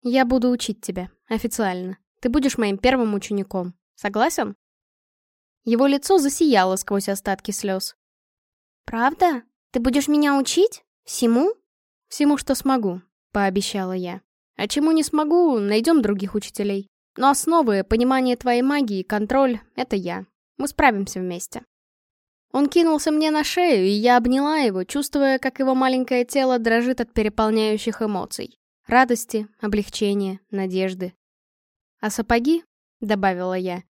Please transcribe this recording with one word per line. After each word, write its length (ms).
«Я 220
буду 260
учить 300
тебя, 320
официально. 680
Ты 80
будешь 280
моим 200
первым 360
учеником. 600
Согласен?» 600
Его 220
лицо 300
засияло 600
сквозь 320
остатки 420
слез. 460
«Правда? 580
Ты 100
будешь 260
меня 300
учить? 480
Всему?» 500
«Всему, 300
что 180
смогу», 460
пообещала 600
я. 280
«А 100
чему 240
не 120
смогу, 560
найдем 420
других 340
учителей. 520
Но 120
основы, 540
понимание 520
твоей 260
магии, 420
контроль — 560
это 200
я. 300
Мы 100
справимся 520
вместе». 440
Он 140
кинулся 440
мне 200
на 140
шею, 400
и 60
я 260
обняла 400
его, 260
чувствуя, 560
как 200
его 140
маленькое 520
тело 340
дрожит 400
от 140
переполняющих 880
эмоций. 580
Радости, 600
облегчения, 800
надежды. 640
«А 80
сапоги?» — 540
добавила 540
я. 380